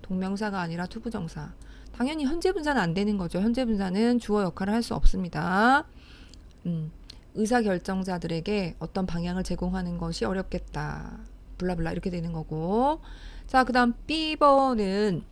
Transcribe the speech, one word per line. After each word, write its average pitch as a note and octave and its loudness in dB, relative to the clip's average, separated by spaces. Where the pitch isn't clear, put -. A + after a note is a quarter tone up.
동명사가 G3 -2
아니라 E3+ -4
투부정사. F3+ -8
당연히 D4 -2
현재 E4+ 0
분사는 D4 2
안 E3 2
되는 G#3 2
거죠. F3 -2
현재 A#3 2
분사는 G#3+ 2
주어 G#3 0
역할을 F#3+ -2
할 A#3 2
수 - -4
없습니다. F#3+ 6
음, D#3+ -4
의사결정자들에게 F#3+ 0
어떤 F#3 -4
방향을 F3 -2
제공하는 F3+ -2
것이 E3+ -4
어렵겠다. F3 -4
블라블라 F3 -2
이렇게 F3 -4
되는 E3+ -4
거고. F3+ 0
자, C4 4
그다음 B3 4
B번은 C4 4